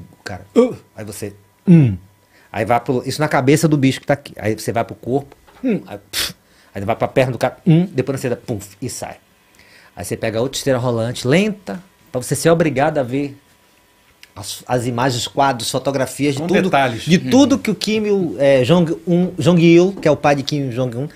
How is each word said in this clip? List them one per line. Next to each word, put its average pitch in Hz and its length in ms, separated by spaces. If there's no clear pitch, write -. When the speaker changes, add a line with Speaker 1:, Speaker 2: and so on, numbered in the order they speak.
Speaker 1:
cara, 98 240
"Uh!" 233 200
Aí 110 100
você, 101 300
"Hum." 139 320
Aí 107 120
vai 120 140
pro, 123 260
isso 131 160
na 151 80
cabeça 147 380
do 156 100
bicho 135 240
que - 60
tá 143 80
aqui. - 240
Aí 107 160
você - 160
vai 113 140
pro - 100
corpo, 131 420
"Hum." 240 200
Aí, 104 140
pff, - 200
aí 104 120
vai 113 100
pra 120 140
perna 131 240
do 113 60
cara, - 280
"Hum." 170 200
Depois 135 340
você 139 80
dá, 120 80
pum, 110 240
e 123 80
sai. - 280
Aí - 80
você 110 120
pega 110 240
outra 135 160
esteira 131 220
rolante, 120 480
lenta, 196 560
pra 123 100
você 139 140
ser 165 140
obrigado 156 480
a 139 40
ver 139 340
as, - 300
as 120 220
imagens, 120 400
quadros, 135 420
fotografias 135 680
de 139 40
Speaker 2:
Com 160 60
Speaker 1:
tudo, 180 160
Speaker 2:
detalhes. 135 400
Speaker 1:
de 156 160
tudo 247 380
Speaker 3:
Uhum. - 20
Speaker 1:
que - 140
o - 20
Kim 214 300
Il, 196 340
é, 139 240
Jong-un, 170 720
Jong-il, 170 640
que - 60
é 156 40
o 143 60
pai 147 200
de 135 80
Kim 139 260
Jong-un, 127 460